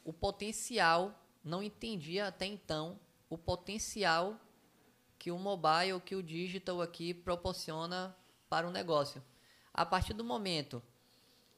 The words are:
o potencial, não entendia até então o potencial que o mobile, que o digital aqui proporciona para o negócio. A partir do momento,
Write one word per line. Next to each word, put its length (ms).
o 80
potencial, 1000
não 180
entendia 640
até 180
então 520
o 80
potencial 1040
que 120
o 80
mobile, 680
que 120
o 60
digital 600
aqui 320
proporciona 1040
para 180
o 40
negócio. 520
A 140
partir 280
do 100
momento, 580